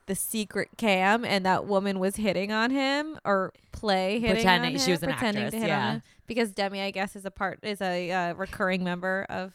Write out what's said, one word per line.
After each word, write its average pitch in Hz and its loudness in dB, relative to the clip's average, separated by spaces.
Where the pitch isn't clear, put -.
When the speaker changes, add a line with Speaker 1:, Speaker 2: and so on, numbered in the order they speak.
Speaker 1:
the 196 -2
secret - -4
cam, 202 4
and 190 0
that 185 2
woman 196 0
was 190 0
hitting 196 0
on 220 0
him 285 0
or 190 2
play 196 0
hitting 220 2
Speaker 2:
Pretending. 185 4
Speaker 1:
on - 0
Speaker 2:
She - 0
Speaker 1:
him, 190 2
Speaker 2:
was 165 2
an - -2
Speaker 1:
pretending - 0
Speaker 2:
actress, 220 -4
Speaker 1:
to 220 0
hit - 0
Speaker 2:
yeah. 151 2
Speaker 1:
on 220 0
him, 226 -8
because 233 0
Demi, 196 -4
I 196 -4
guess, 196 -4
is 196 -12
a 190 -6
part, 190 -6
is 208 -6
a, 180 -2
uh, 175 0
recurring 190 -2
member 185 -2
of, 185 -8